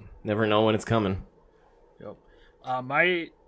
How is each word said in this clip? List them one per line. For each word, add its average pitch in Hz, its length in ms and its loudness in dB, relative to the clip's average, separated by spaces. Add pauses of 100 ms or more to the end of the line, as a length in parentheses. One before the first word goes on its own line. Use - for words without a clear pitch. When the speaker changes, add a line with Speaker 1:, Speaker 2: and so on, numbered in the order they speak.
(240)
Speaker 1:
never 107 240 0
know 107 160 4
when 110 120 4
it's 104 100 -4
coming. 98 380 0 (760)
Speaker 2:
Yep. 101 160 -18 (480)
Uh, 127 180 -6
my 160 480 0 (180)